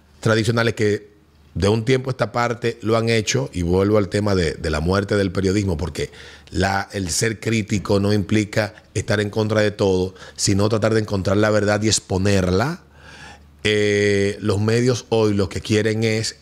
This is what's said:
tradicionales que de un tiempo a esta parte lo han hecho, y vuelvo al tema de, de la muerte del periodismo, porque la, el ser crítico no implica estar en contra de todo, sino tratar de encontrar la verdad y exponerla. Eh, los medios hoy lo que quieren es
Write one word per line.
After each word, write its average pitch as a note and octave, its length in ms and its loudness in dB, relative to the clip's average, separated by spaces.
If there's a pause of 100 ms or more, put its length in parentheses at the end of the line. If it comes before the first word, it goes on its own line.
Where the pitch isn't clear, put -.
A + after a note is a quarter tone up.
(200)
tradicionales A2+ 520 0
que G#2 380 -2 (420)
de F2+ 160 0
un A2 160 2
tiempo B2+ 240 0
a B2+ 40 -2
esta A2+ 200 -4
parte A#2+ 480 -2
lo A2+ 160 0
han A2+ 140 0
hecho, A#2 420 0
y F#2 80 -4
vuelvo F#2+ 380 4
al G2 100 0
tema G#2 260 0
de, F2 200 0
de E2 160 -4
la D2+ 100 -2
muerte G2+ 360 0
del G2 140 0
periodismo, F#2+ 460 0
porque D2+ 340 -6 (400)
la, G2 420 -2
el F#2+ 180 -4
ser A2+ 300 -2
crítico G#2 600 0
no G2+ 140 2
implica G#2 580 0 (220)
estar G#2 260 -2
en G#2 80 -2
contra G#2+ 320 0
de G#2+ 100 2
todo, F#2+ 440 0 (200)
sino G2+ 360 0
tratar A2 240 0
de A2+ 60 2
encontrar G2 360 -2
la G#2+ 140 2
verdad G#2 320 2
y A2 60 2
exponerla. G2 960 0 (840)
Eh, G#2 720 2
los G#2 200 -2
medios A#2 480 0
hoy A2 260 2
lo G2 140 0
que F#2 120 -8
quieren A2 440 0
es A2 380 -2